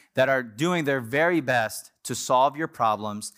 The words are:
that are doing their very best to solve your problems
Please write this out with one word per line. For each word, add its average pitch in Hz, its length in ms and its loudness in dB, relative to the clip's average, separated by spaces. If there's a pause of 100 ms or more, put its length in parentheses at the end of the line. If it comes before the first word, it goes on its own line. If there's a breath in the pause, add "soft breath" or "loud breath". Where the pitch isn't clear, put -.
(140 soft breath)
that 131 140 4
are 131 140 2
doing 151 420 -2
their 135 160 0
very 151 400 2
best 123 500 -2 (140)
to 123 100 -6
solve 135 420 2
your 156 120 -6
problems 107 680 -2